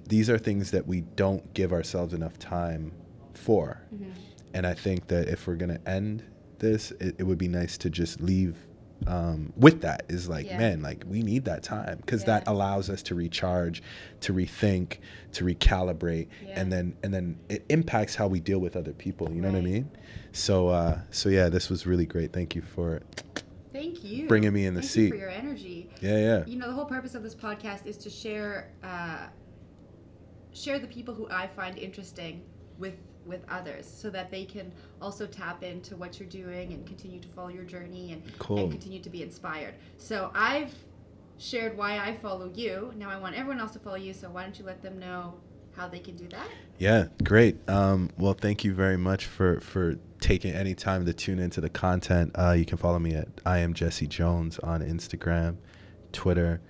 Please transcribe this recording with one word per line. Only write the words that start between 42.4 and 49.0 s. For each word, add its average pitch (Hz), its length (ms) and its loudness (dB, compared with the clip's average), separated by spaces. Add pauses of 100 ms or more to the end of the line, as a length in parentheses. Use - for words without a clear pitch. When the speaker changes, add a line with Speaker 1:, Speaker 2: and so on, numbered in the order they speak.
Speaker 2:
you. 214 440 -6
Now 202 100 -10
I 196 80 -8
want 190 200 -8
everyone 269 240 -4
else 220 120 -8
to 220 60 -16
follow 196 180 -10
you. 190 160 -10
So 185 160 -14
why 180 140 -10
don't 190 160 -12
you 196 80 -16
let 185 160 -12
them 190 160 -12
know 180 360 -10 (400)
how 180 140 -8
they 175 120 -12
can 180 160 -14
do 175 120 -14
that? 277 200 -12 (300)
Speaker 1:
Yeah, 101 280 6 (180)
great. 104 320 8 (140)
Um, 98 480 4
well, 95 160 4
thank 104 300 0
you 98 100 0
very 95 240 4
much 92 280 2